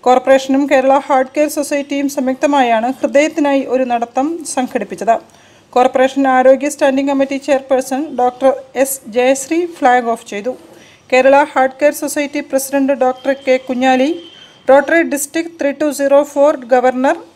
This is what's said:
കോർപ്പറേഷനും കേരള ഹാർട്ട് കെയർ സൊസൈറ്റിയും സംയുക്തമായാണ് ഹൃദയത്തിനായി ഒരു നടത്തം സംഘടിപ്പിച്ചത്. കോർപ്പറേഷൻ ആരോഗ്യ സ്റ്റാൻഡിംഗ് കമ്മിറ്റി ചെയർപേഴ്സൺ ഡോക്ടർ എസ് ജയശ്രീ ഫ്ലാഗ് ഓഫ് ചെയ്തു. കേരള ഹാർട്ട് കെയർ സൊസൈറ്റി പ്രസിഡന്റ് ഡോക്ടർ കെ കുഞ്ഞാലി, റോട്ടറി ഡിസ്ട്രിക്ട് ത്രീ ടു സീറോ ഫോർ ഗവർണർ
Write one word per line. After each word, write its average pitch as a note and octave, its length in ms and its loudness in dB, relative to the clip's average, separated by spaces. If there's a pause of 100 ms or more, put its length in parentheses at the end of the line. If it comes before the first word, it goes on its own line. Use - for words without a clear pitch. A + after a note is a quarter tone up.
കോർപ്പറേഷനും C4+ 640 2
കേരള C4+ 240 2 (140)
ഹാർട്ട് C4 280 0
കെയർ D4+ 220 0
സൊസൈറ്റിയും C#4+ 580 -4
സംയുക്തമായാണ് B3+ 720 0 (120)
ഹൃദയത്തിനായി C#4+ 600 0 (120)
ഒരു C4 180 0
നടത്തം A#3 340 -2 (280)
സംഘടിപ്പിച്ചത്. G#3+ 640 -2 (580)
കോർപ്പറേഷൻ C4 480 2 (140)
ആരോഗ്യ C4 380 4
സ്റ്റാൻഡിംഗ് C#4 360 0
കമ്മിറ്റി C#4 260 -2 (100)
ചെയർപേഴ്സൺ C4+ 560 -2 (180)
ഡോക്ടർ B3 320 0 (300)
എസ് - 180 -4 (140)
ജയശ്രീ C4 440 0 (200)
ഫ്ലാഗ് B3 340 2
ഓഫ് A3+ 180 -8
ചെയ്തു. G#3 220 -8 (580)
കേരള C4 260 4 (160)
ഹാർട്ട് C4 280 0
കെയർ D4 220 2
സൊസൈറ്റി D4 380 -6 (100)
പ്രസിഡന്റ് C4+ 520 -2
ഡോക്ടർ C4 300 -2 (140)
കെ B3+ 80 2 (120)
കുഞ്ഞാലി, C4 420 0 (640)
റോട്ടറി C#4+ 320 4 (100)
ഡിസ്ട്രിക്ട് E4 480 -6
ത്രീ C#4+ 120 0 (100)
ടു D4+ 60 0 (100)
സീറോ C#4 220 4 (120)
ഫോർ D4 240 2 (160)
ഗവർണർ B3+ 460 0 (180)